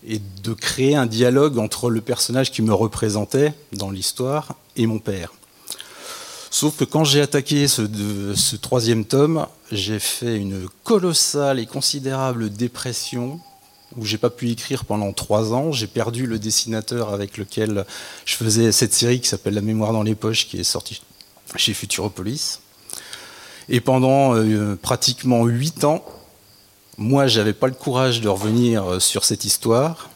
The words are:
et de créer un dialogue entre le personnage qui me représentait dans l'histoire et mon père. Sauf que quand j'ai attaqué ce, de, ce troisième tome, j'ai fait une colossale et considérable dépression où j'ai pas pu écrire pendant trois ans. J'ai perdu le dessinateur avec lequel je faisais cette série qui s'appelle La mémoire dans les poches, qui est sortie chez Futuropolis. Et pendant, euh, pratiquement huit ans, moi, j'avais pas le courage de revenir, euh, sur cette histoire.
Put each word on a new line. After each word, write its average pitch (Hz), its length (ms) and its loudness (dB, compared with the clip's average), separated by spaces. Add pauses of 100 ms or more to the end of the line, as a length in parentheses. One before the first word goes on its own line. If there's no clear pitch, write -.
et 107 140 -4 (220)
de 113 100 -4
créer 135 440 2
un 131 100 4
dialogue 123 520 4
entre 107 300 -2
le 113 120 0
personnage 123 500 0
qui - 120 -2
me 110 120 4
représentait 107 800 0 (180)
dans 98 180 -6
l'histoire 127 640 -4 (220)
et 117 100 4
mon 110 120 0
père. 95 340 -6 (1200)
Sauf 147 240 0
que 139 80 2
quand 156 200 2
j'ai 143 160 4
attaqué 143 480 2
ce, 131 120 0
de, 104 540 -2
ce - 220 0
troisième 113 480 2
tome, 147 420 2 (240)
j'ai 101 300 -2
fait 117 360 -4
une 98 300 -4 (160)
colossale 147 760 2
et 113 60 -4
considérable 131 840 -2
dépression 123 880 -6 (580)
où 113 80 -8
j'ai 104 140 -2
pas 120 120 2
pu 120 200 -4
écrire 131 340 -4
pendant 101 280 -2
trois 107 420 0
ans. 147 160 0
J'ai 113 160 -2
perdu 120 400 -2
le 113 140 -2
dessinateur 110 720 -2
avec 101 240 -6
lequel 104 480 -2 (380)
je - 100 -4
faisais 113 380 4
cette 107 200 2
série 120 280 2
qui - 80 -2
s'appelle 104 260 -2
La 104 60 0
mémoire 110 320 0
dans 110 100 0
les 107 140 0
poches, 110 320 -2
qui 90 100 -8
est 90 60 -4
sortie - 360 -4 (560)
chez - 160 0
Futuropolis. 95 880 -4 (1080)
Et 123 120 2
pendant, 131 540 4
euh, 104 460 2
pratiquement 123 640 2
huit 123 400 0
ans, 151 200 2 (960)
moi, 131 300 4
j'avais 107 240 4
pas 131 160 0
le 131 60 -2
courage 127 460 0
de 107 80 0
revenir, 107 560 2
euh, 90 160 -2
sur - 240 0
cette - 200 0
histoire. 120 720 0